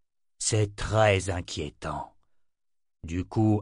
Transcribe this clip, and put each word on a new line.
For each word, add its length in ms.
C'est 360
très 540
inquiétant. 880
Du 220
coup, 360